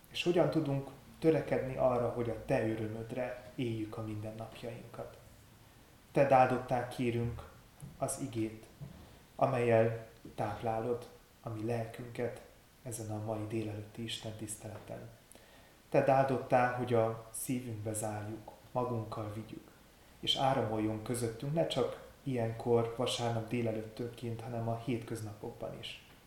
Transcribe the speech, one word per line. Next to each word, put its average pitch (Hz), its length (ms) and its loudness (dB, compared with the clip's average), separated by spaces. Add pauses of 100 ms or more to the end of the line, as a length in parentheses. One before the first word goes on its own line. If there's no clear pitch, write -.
(100)
és - 120 -6
hogyan 170 280 6
tudunk 139 400 0 (280)
törekedni 135 580 4
arra, 123 320 4
hogy 120 220 -2
a 107 140 -6
te 113 240 2
örömödre 113 880 -4
éljük 113 420 -4
a 113 60 -6
mindennapjainkat. 110 1160 -10 (960)
Te 139 220 8
áldottál, 123 540 6
kérünk, 120 600 0 (500)
az - 220 -2
igét, 110 460 -4 (720)
amellyel 120 680 4 (280)
táplálod 113 760 -2 (340)
a 120 60 -10
mi 107 160 -6
lelkünket 117 760 -4 (420)
ezen 110 280 -8
a 107 140 -4
mai 110 240 -4
délelőtti 107 560 -6
Isten 113 320 -8
tiszteleten. 110 720 -10 (800)
Te 139 240 6
áldottál, 127 600 4
hogy 120 220 0
a 113 360 2
szívünkbe 113 640 -4
zárjuk, 107 600 -6 (200)
magunkkal 113 640 -2
vigyük, - 360 -12 (500)
és - 160 0
áramoljon 110 680 2
közöttünk, 120 520 -2
ne 160 120 4
csak - 400 0 (160)
ilyenkor, 117 760 2
vasárnap 117 520 0
délelőttönként, 117 920 -4
hanem 117 280 -4
a 117 160 -2
hétköznapokban 113 960 -6
is. - 260 -12 (200)